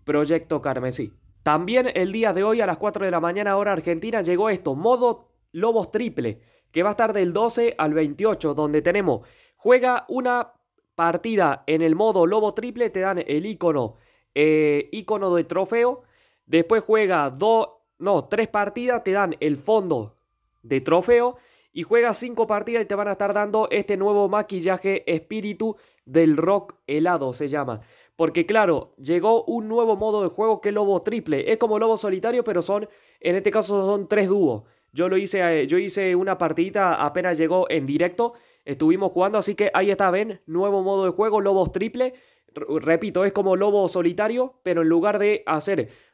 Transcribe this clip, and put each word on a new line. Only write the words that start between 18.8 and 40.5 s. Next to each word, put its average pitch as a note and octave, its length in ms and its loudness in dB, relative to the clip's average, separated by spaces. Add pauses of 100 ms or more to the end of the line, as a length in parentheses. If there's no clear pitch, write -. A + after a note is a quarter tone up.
te F#3+ 80 -2
dan F#3+ 280 0
el D3 180 0
fondo D#3+ 580 0 (480)
de B2+ 180 -2
trofeo. A#3+ 560 2 (360)
Y E3+ 100 -10
juega A#3 300 2
cinco A#3 340 -2
partidas G#3+ 360 -2
y - 20 -4
te G#3 100 -4
van G3+ 120 -2
a G3+ 60 -2
estar G3+ 200 -2
dando G#3 380 0
este G3+ 260 -2
nuevo G3+ 320 2
maquillaje G3 840 -2
espíritu G#3 680 -4 (280)
del D#3 320 4
rock F#3 380 0 (100)
helado, D3+ 480 -2
se D3 140 -6
llama. C3 340 -6 (340)
Porque E3 300 0
claro, G3 520 2
llegó F3 480 2
un A3 240 -4
nuevo A3+ 260 2
modo G#3+ 260 -2
de F3+ 80 0
juego G#3+ 320 0
que G#3 80 -2
es G3+ 60 -2
Lobo G3+ 260 2
Triple. G#3+ 500 -2
Es A3+ 60 2
como G#3+ 220 0
Lobo A3+ 180 2
Solitario, G#3+ 460 -2
pero G3 180 -2
son, G#3 260 -4 (320)
en F3 160 0
este G3 160 0
caso G3+ 340 0
son G3+ 220 -2
tres G#3 200 2
dúos. D#3+ 360 2 (280)
Yo E3+ 160 -2
lo F#3 100 0
hice, F3+ 440 0
eh, C3 60 -2
yo D#3 100 2
hice F#3+ 380 0
una F#3+ 220 -2
partidita F3 680 0
apenas F3+ 320 -2
llegó E3 320 0
en C#3+ 160 -2
directo. F3 480 -2 (320)
Estuvimos E3 460 0
jugando, G3 260 0
así G3+ 180 -2
que G#3 180 0
ahí G3 180 0
está, G3 200 0
ven, G3+ 340 -4
nuevo F#3+ 380 0